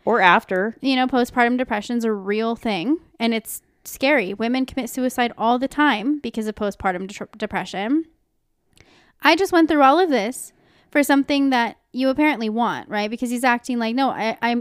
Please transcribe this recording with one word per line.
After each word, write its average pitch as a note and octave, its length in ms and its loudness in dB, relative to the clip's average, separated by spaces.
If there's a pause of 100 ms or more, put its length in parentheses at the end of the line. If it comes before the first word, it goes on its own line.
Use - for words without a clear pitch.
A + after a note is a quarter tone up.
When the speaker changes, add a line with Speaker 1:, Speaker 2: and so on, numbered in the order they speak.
Speaker 1:
Or G#3+ 160 2
after. F#3+ 580 4
Speaker 2:
You C4 160 0
know, B3+ 100 2
postpartum B3 520 0
depression's A#3+ 460 -4
a A3 80 0
real G#3+ 440 -2
thing, A3 420 -2 (220)
and A#3 140 0
it's - 260 -8 (240)
scary. C4 480 0
Women A#3+ 320 -2
commit A3+ 240 -6
suicide B3 480 -2
all A#3 220 2
the B3+ 100 -2
time C#4+ 520 0
because A3+ 260 -6
of G#3+ 80 -6
postpartum F#3+ 540 -4
de-, - 300 -16
depression. G#3 680 -4 (1120)
I D#4 160 4
just F#4+ 160 0
went E4 160 6
through D4+ 140 4
all C4+ 160 6
of F4+ 100 2
this A#3+ 460 -4 (360)
for G3 120 2
something C#4 480 2
that A#3+ 260 0 (160)
you C4 160 0
apparently C4 400 0
want, G#3+ 400 -2
right? G#3+ 220 -4
Because A#3+ 180 -6
he's A#3+ 160 -2
acting A#3+ 340 0
like, A3+ 160 -2
"No, C4 140 2
I, A3 320 -4
I A#3 200 0